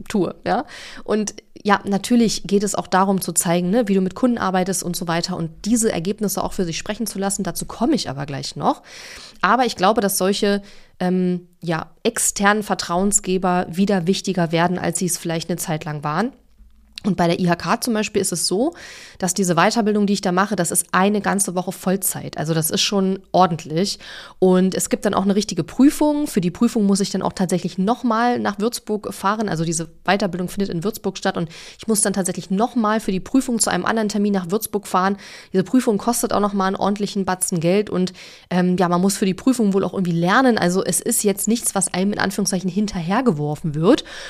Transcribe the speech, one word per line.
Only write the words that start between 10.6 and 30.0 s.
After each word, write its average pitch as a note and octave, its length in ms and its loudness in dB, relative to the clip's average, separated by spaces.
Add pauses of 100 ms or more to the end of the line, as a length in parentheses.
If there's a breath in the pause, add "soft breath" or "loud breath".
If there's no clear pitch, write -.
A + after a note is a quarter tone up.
ähm, F3+ 500 0 (120)
ja, E3 300 -4 (100)
externen G#3+ 600 2
Vertrauensgeber F#3 1080 0
wieder F#3 380 2
wichtiger F#3 440 0
werden, F3 280 2
als - 180 -2
sie F#3 80 0
es E3 140 -2
vielleicht E3 300 -4
eine F3 80 -2
Zeit D#3+ 280 -4
lang D3+ 180 -8
waren. E3+ 280 -2 (720)
Und F#3 140 0
bei F3 80 2
der E3+ 140 2
I F3+ 100 2
H E3+ 60 2
K F#3 260 0
zum A#3 140 -2
Beispiel G#3 260 -2
ist F#3+ 100 -2
es E3+ 140 -2
so, B3+ 300 0 (420 loud breath)
dass F3+ 160 -2
diese F3+ 220 2
Weiterbildung, G#3 500 2
die G3+ 80 2
ich G3 80 0
da F#3+ 100 0
mache, G3 240 0
das F3 140 0
ist - 220 -2
eine G#3 280 2
ganze F#3 360 -2
Woche F#3 160 -2
Vollzeit. F3+ 680 -4
Also D3+ 160 -2
das D#3+ 160 0
ist - 120 0
schon F#3+ 360 2 (140)
ordentlich. F3 640 2 (400 loud breath)
Und F#3 380 4
es - 120 -2
gibt - 180 0
dann G3+ 100 0
auch F#3 80 2
eine G3 100 2
richtige F#3 300 0
Prüfung. D4 640 2
Für - 140 0
die E3+ 100 0
Prüfung A#3 320 0
muss G3 160 4
ich G3 100 -2
dann F#3 140 -2
auch F3 100 -2
tatsächlich F3+ 460 -2
nochmal A#3+ 580 0
nach G#3 220 -2
Würzburg G#3+ 560 -4
fahren. G#3 340 -2
Also E3 160 -2
diese E3 220 -2 (160)